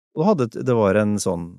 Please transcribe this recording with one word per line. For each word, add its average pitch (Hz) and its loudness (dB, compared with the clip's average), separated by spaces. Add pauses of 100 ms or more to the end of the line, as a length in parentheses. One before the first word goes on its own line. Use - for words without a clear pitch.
(160)
Og 156 -2
da 196 2
hadde 147 2
t-, 117 -10
det 127 0
var 101 4
en 104 0
sånn 87 -6